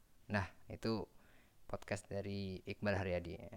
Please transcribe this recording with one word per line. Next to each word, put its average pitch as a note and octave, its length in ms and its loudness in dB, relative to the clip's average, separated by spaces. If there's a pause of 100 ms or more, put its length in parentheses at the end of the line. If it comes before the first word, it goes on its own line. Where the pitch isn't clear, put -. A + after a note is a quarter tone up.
(320)
Nah, G2 160 4 (240)
itu A2 320 0 (640)
podcast - 400 -2
dari G2 540 -2
Iqbal G#2 340 2
Haryadi. F2+ 400 2 (200)